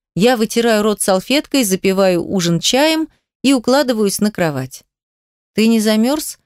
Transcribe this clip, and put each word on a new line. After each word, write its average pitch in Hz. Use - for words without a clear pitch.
Я 233
вытираю 226
рот 214
салфеткой, 254
запиваю 190
ужин 170
чаем 311
и 269
укладываюсь 247
на 208
кровать. 151
«Ты 220
не 226
замёрз?» 220